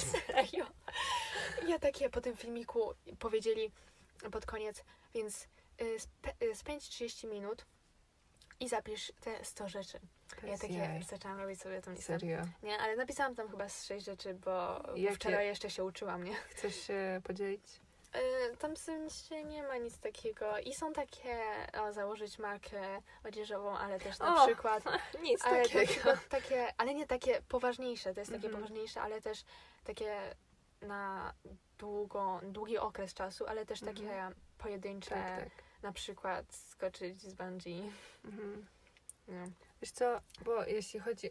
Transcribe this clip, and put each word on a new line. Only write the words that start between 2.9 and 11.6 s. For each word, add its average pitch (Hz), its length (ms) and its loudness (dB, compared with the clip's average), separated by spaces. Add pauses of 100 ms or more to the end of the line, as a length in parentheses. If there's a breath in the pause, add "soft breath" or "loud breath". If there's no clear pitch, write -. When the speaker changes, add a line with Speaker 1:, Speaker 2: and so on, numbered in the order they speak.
Speaker 1:
powiedzieli 220 520 2 (600 loud breath)
pod 214 140 -4
koniec, 214 380 -4 (300 loud breath)
więc, 214 340 -4 (340 soft breath)
y, 226 180 0
spe-, - 340 -8 (120)
y, 220 100 2
spędź - 340 -6
trzydzieści - 380 -6
minut 208 380 -4 (920)
i 254 100 -4
zapisz 427 420 -2 (100)
te 220 240 -6
sto - 220 -6
rzeczy. 190 320 -8 (440)
Ja 208 80 -6
Speaker 2:
Bez 202 100 -4
Speaker 1:
takie 202 120 -2
Speaker 2:
jaj. 165 300 -2
Speaker 1:
zaczęłam 196 360 -8
robić 196 220 -6